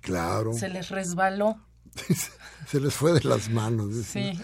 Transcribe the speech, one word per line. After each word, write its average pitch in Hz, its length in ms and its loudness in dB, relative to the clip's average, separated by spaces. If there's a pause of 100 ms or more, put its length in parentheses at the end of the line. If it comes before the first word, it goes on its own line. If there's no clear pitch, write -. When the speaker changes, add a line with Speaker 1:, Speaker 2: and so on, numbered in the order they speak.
Speaker 1:
Claro. 101 520 -2
Speaker 2:
Se 120 160 -4
les 185 200 -8
resbaló. 190 680 0 (380)
Speaker 1:
<laughs> - 720 -4
Se 143 140 0
les 139 140 0
fue 160 180 4
de 151 100 6
las 113 280 2
manos, 110 460 0
dice. 202 360 -4
Speaker 2:
Sí, 175 120 -6